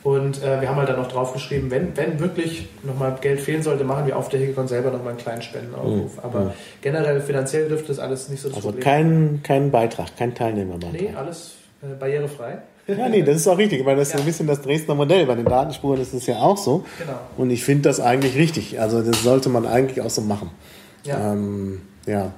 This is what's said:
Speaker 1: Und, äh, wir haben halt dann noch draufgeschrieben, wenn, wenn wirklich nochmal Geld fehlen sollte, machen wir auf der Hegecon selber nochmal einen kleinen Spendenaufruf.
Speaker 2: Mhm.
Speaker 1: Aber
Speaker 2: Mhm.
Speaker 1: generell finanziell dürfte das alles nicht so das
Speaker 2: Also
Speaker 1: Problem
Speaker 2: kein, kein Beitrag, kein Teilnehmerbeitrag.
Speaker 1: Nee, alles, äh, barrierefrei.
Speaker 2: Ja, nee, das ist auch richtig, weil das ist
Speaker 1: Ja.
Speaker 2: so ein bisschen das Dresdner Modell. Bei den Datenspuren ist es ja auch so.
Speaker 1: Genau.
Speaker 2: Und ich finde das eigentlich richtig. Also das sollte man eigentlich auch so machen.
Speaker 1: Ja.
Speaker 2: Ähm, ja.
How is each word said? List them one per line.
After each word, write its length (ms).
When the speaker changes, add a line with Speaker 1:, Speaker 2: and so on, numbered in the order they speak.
Speaker 1:
Und, 380
äh, 200
wir 80
haben 80
halt 100
dann 100
noch 120
draufgeschrieben, 600
wenn, 280
wenn 240
wirklich 480
nochmal 360
Geld 220
fehlen 200
sollte, 220
machen 240
wir 80
auf 140
der 100
Hegecon 280
selber 240
nochmal 180
einen 80
kleinen 240
Spendenaufruf. 760
Speaker 2:
Mhm. 80
Speaker 1:
Aber 220
Speaker 2:
Mhm. 40
Speaker 1:
generell 380
finanziell 480
dürfte 220
das 100
alles 300
nicht 120
so 60
das 100
Speaker 2:
Also 120
Speaker 1:
Problem 160
Speaker 2:
kein, 580
kein 280
Beitrag, 460
kein 160
Teilnehmerbeitrag. 680
Speaker 1:
Nee, 160
alles, 380
äh, 60
barrierefrei. 600
Speaker 2:
Ja, 220
nee, 120
das 140
ist 140
auch 80
richtig, 280
weil 120
das 120
ist 40
Speaker 1:
Ja. 60
Speaker 2:
so 40
ein 40
bisschen 200
das 140
Dresdner 340
Modell. 300
Bei 100
den 100
Datenspuren 540
ist 140
es 120
ja 120
auch 200
so. 280
Speaker 1:
Genau. 180
Speaker 2:
Und 140
ich 160
finde 240
das 100
eigentlich 380
richtig. 420
Also 220
das 220
sollte 260
man 160
eigentlich 340
auch 100
so 120
machen. 300
Speaker 1:
Ja. 300
Speaker 2:
Ähm, 480
ja. 320